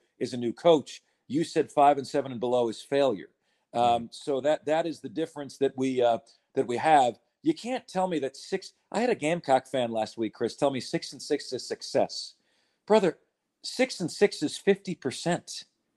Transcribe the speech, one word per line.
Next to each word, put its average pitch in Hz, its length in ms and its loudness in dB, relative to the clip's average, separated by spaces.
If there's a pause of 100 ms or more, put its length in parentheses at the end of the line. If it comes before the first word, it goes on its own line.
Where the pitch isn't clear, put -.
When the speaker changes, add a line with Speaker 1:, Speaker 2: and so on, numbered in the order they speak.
(180)
Speaker 1:
is 123 140 -4
a 127 40 -6
new 120 160 -2
coach. 160 500 2 (240)
You 147 180 -2
said 151 280 -2
five 143 260 6
and 131 80 -6
seven 135 240 -4
and 120 100 -10
below 123 280 2
is 107 140 -6
failure. 135 480 0 (440)
Um, 120 80 0
Speaker 2:
Mm-hmm. 120 300 2
Speaker 1:
so 135 300 -4
that, 151 220 0
that 160 220 0
is 151 140 -8
the 135 100 -12
difference 143 480 -8
that 135 180 2
we, 127 240 0
uh, 117 180 4 (360)
that 101 120 0
we 120 120 -2
have. 135 400 4 (240)
You 156 120 2
can't 240 320 -8
tell 185 220 -2
me 170 120 -2
that 131 160 -4
six, - 360 -10 (180)
I 196 100 -2
had 247 100 0
a 214 40 0
Gamecock 147 520 0
fan 123 260 -2
last 110 240 -4
week, 113 180 -4
Chris, 117 220 -4
tell 143 140 2
me 127 100 -2
six - 320 -6
and 139 80 -18
six - 320 -6
is 123 140 -8
success. - 680 -4 (520)
Brother, 196 320 4 (440)
six - 380 -2
and 160 100 -4
six - 320 0
is 143 140 -4
fifty 190 380 0
percent. - 680 -6 (320)